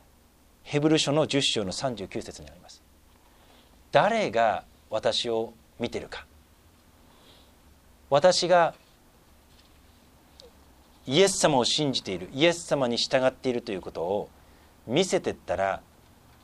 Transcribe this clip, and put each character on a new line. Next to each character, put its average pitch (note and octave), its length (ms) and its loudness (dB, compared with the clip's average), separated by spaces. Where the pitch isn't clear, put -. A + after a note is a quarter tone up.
ヘ D3 180 -2
ブ D#3 80 2
ル D#3+ 100 4
書 C#3+ 140 -2
の D3 140 2
十 C#3 140 0
章 A2+ 220 -2
の F#2 80 -6
三 B2+ 240 -6
十 F#2+ 140 -12
九 A2+ 120 -8
節 - 200 -14
に D2+ 80 -20
あ - 40 -20
り - 60 -20
ま - 100 -20
す。 - 120 -20
誰 F#3+ 380 2
が A2 340 0
私 A2+ 400 -2
を A2+ 240 -4
見 A#2+ 100 -4
て A2 80 -8
る - 120 -12
か。 - 160 -14
私 F3 400 4
が E3+ 240 6
イ C#3+ 140 4
エ G3 80 6
ス F#3+ 100 -4
様 D#3 180 4
を A#2+ 60 4
信 C#3 300 0
じ - 100 -4
て - 80 -8
い - 80 -4
る、 F#2 140 -14
イ C3+ 120 2
エ F3 60 6
ス E3+ 160 -6
様 C#3 220 0
に A#2 80 -2
従 C3 280 0
っ C3 60 2
て - 180 -6
い A#2+ 40 0
る A#2 80 -4
と - 100 -10
い G2 40 -4
う F2 60 -6
こ - 100 -12
と D#2+ 120 -6
を F#2+ 260 -4
見 D#3 200 0
せ F#3+ 160 -2
て G#2 100 -4
っ - 20 -2
た - 220 -6
ら、 F#2+ 260 -2